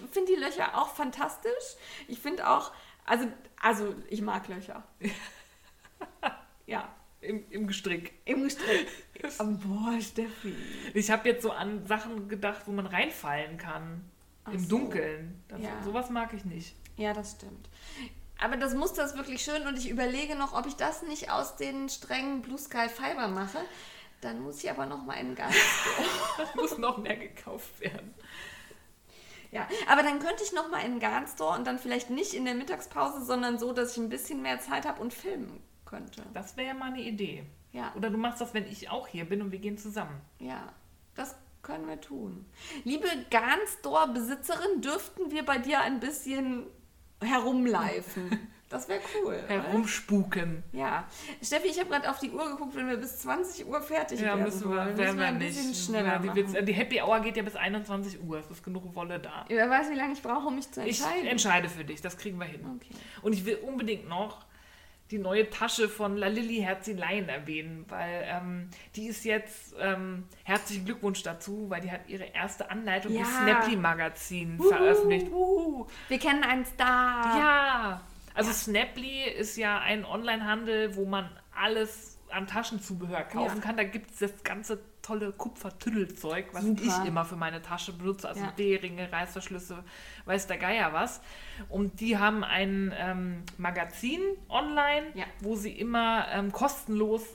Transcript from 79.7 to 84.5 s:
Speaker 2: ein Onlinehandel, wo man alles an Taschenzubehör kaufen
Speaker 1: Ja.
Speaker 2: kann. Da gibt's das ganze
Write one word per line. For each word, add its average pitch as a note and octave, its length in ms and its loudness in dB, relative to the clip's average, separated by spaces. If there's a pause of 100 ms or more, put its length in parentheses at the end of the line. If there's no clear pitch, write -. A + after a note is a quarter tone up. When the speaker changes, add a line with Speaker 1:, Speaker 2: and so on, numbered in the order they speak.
Speaker 2:
ein G#3 260 2
Onlinehandel, A3 920 0
wo G3 80 0
man F#3+ 260 0 (240)
alles G#3+ 640 0 (120)
an G3 180 -2
Taschenzubehör F#3+ 760 -4
kaufen G#3+ 340 -2
Speaker 1:
Ja. G#3 40 -2
Speaker 2:
kann. G#3+ 140 -2
Da A3 80 0
gibt's G#3 360 -8
das G3+ 120 0 (120)
ganze G3+ 360 -4 (220)